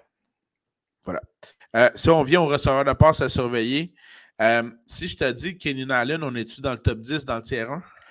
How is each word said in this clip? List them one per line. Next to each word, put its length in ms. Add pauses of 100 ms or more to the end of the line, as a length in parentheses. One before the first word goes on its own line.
(1040)
Voilà. 180 (540)
Euh, 200
si 160
on 100
vient 200
au 60
receveur 380
de 80
passe 280
à 80
surveiller, 680 (460)
euh, 280 (160)
si 220
je 100
te 140
dis 260
Keenan 320
Allen, 340
on 120
est-tu 260
dans 120
le 60
top 200
dix 260
dans 120
le 60
tiers 280
un ? 120 (280)